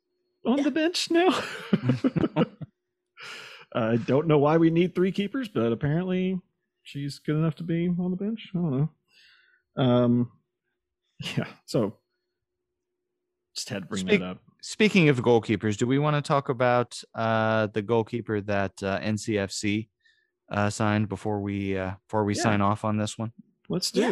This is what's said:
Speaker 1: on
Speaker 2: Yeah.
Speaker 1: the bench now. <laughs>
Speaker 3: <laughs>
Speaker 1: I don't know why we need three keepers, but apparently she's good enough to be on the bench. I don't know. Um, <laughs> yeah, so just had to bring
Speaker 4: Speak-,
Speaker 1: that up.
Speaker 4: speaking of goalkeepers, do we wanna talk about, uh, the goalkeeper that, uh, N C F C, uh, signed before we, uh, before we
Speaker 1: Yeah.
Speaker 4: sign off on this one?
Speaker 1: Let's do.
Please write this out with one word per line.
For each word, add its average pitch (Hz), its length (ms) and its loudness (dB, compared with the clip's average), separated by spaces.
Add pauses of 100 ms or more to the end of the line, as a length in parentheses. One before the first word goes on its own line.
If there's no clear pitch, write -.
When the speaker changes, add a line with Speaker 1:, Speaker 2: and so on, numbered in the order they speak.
(440)
Speaker 1:
on 262 140 2
Speaker 2:
Yeah. 294 60 0
Speaker 1:
the 285 80 0
bench 320 400 -2
now. 339 280 4 (320)
<laughs> - 720 0
Speaker 3:
<laughs> - 0 - (1300)
Speaker 1:
I 117 240 0
don't 131 300 0
know 151 120 6
why 151 180 4
we 165 120 6
need 175 260 2
three 185 160 2
keepers, 202 360 -4
but 117 240 0
apparently 180 680 -2 (440)
she's 143 360 -10
good 151 160 -2
enough 160 200 0
to - 80 -10
be 170 240 -2
on 180 240 -2
the 190 60 -4
bench. 214 360 -8
I 180 40 -2
don't 170 200 -2
know. 151 120 0 (920)
Um, 123 480 4 (880)
<laughs> - 180 -8
yeah, 113 100 -4 (180)
so - 320 -2 (1600)
just - 140 -10
had 98 140 -8
to - 40 -16
bring 95 200 -6
Speaker 4:
Speak-, 101 140 4
Speaker 1:
that 90 100 -6
up. 92 60 -12 (240)
Speaker 4:
speaking 190 480 4
of 127 120 4
goalkeepers, 107 560 2
do 123 80 0
we 135 140 0
wanna 147 220 0
talk 143 280 -2
about, 123 500 0 (160)
uh, 110 520 0
the 107 140 -4
goalkeeper 110 600 -2
that, 98 420 -4
uh, 98 180 -2
N 104 160 -2
C 104 200 -2
F 98 140 -2
C, 107 380 -4 (600)
uh, 104 200 0
signed 104 400 0
before 104 320 -4
we, 101 360 -4
uh, 92 160 -4 (140)
before 110 180 0
we 104 100 0
Speaker 1:
Yeah. - 80 -4
Speaker 4:
sign 104 180 2
off 101 220 2
on 107 140 -2
this 107 200 -4
one? 113 140 -8 (380)
Speaker 1:
Let's 180 220 -4
do. 190 100 0 (100)